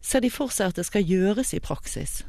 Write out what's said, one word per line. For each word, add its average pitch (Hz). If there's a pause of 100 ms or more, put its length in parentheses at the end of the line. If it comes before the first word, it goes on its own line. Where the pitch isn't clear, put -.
ser -
de 240
for 277
seg 214
at 180
det 175
skal 208
gjøres 190
i -
praksis? -